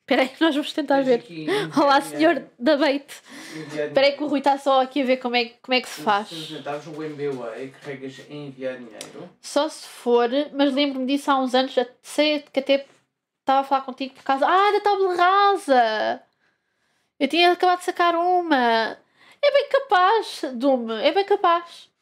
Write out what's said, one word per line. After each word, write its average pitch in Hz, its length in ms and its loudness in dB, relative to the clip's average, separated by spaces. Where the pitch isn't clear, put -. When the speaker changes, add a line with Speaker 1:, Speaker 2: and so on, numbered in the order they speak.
Speaker 1:
Espera 262 220 0
aí 262 60 0
que - 120 -12
nós 320 140 2
vamos 294 180 -6
tentar 285 240 -2
Speaker 2:
tens 269 100 0
Speaker 1:
ver. 254 80 2
Speaker 2:
aqui 175 280 -8
enviar 320 380 -2
Speaker 1:
Olá, 285 180 4
Speaker 2:
dinheiro. 294 180 -4
Speaker 1:
senhor 262 160 -8
da 277 160 2
Bait. 285 300 0
Speaker 2:
Enviar 294 320 -8
Speaker 1:
Espera 269 180 4
aí 285 60 4
que 294 100 -8
o 302 60 -4
Speaker 2:
dinheiro. - 0 -
Speaker 1:
Rui 277 120 0
tá 277 160 2
só 269 240 2
aqui 262 220 -2
a - 20 0
ver 254 120 2
como 247 180 -6
é, 240 120 2
como 254 140 -4
é 247 60 2
que 247 80 -14
se - 140 -14
faz. 214 260 0
Speaker 2:
Tens, 160 200 -12
tens, 151 140 -12
tens 147 240 -8
o 156 160 -12
M 151 140 -8
B 143 140 -6
W, 123 500 -10
carregas 135 400 -14
em 147 160 -14
enviar 127 300 -10
dinheiro. 110 520 -18
Speaker 1:
Só 294 280 -2
se - 200 -14
for, 240 400 0
mas 277 200 0
lembro-me 269 340 -2
disso 285 240 -2
há 277 100 4
uns 254 160 -4
anos, 262 160 0
já 247 120 0
sei 302 380 0
que 269 80 -2
até 277 260 0
estava 269 200 2
a 269 40 -4
falar 269 180 0
contigo 262 320 -12
por - 80 -20
causa... 269 240 0
Ah, 392 260 4
da 415 80 2
tabela 392 360 2
rasa! 269 1040 2
Eu 285 80 0
tinha 339 240 4
acabado 359 300 2
de - 60 -18
sacar 349 280 0
uma. 311 840 2
É 571 100 4
bem 539 180 2
capaz, 427 720 2
Dume, 240 380 0
é 294 80 4
bem - 140 0
capaz. 349 680 -2